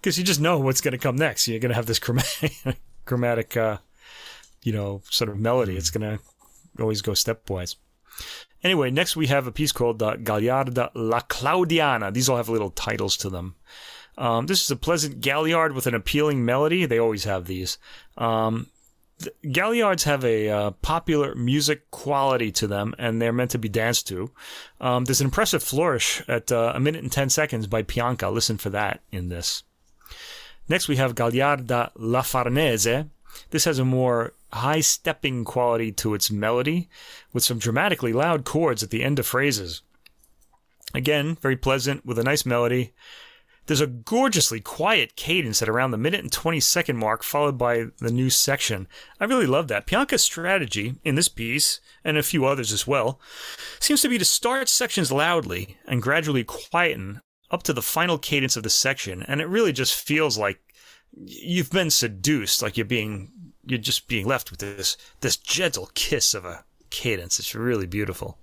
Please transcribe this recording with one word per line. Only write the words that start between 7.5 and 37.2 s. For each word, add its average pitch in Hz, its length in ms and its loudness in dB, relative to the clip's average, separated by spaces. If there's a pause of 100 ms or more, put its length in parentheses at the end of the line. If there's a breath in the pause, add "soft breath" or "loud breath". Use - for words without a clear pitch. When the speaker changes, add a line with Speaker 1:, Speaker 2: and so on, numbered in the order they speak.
Speaker 1:
Anyway, 160 300 2
next 165 240 0
we 156 100 2
have 131 220 2
a 113 40 -10
piece 147 200 0
called, 117 320 0
uh, 107 140 0
Gagliarda 120 760 0
La 117 280 0
Claudiana. 147 920 2
These 123 160 0
all 131 80 4
have 113 120 -2
little 110 220 0
titles 101 460 -2
to - 140 -6
them. 90 260 -8 (600 loud breath)
Um, 117 280 2
this 185 160 2
is - 80 -2
a 135 60 0
pleasant 147 460 -2
galliard 160 500 2
with 131 140 -2
an 123 80 2
appealing 143 500 2
melody. 151 400 2
They 120 140 2
always 110 260 2
have 95 220 -2
these. 92 320 -6 (400 loud breath)
Um, 113 480 0 (520)
th-, 175 160 -10 (120)
galliards 196 560 2
have 143 240 2
a, 107 240 2
uh, 104 200 2 (120)
popular 156 520 0
music 143 560 0
quality 131 640 0
to - 140 0
them, 101 320 -2
and 113 240 0
they're 117 100 2
meant 123 200 0
to 127 60 0
be 113 120 -2
danced 113 380 0
to. 95 220 -6 (480 loud breath)
Um, 127 280 0
there's 135 160 2
an 135 60 4
impressive 196 340 2
flourish 143 680 0
at, 123 240 0
uh, 117 220 2
a 123 60 -2
minute 151 220 0
and 131 80 -6
ten 135 200 0
seconds 127 360 0
by 110 160 0
Pianka. 117 480 0
Listen 110 280 0
for - 120 -4
that 101 300 -2 (100)
in 90 200 -6
this. 85 320 -4 (1080 loud breath)
Next, 170 180 2
we 143 100 2
have 131 180 2
Gagliarda 123 840 2
La 117 240 0
Farnese. 127 880 2 (420 loud breath)
This 156 140 2
has 151 140 2
a 131 80 2
more 127 480 2 (180)
high-stepping 135 920 0
quality 117 480 2
to 107 220 -2
its 101 160 0
melody, 123 580 0 (440 loud breath)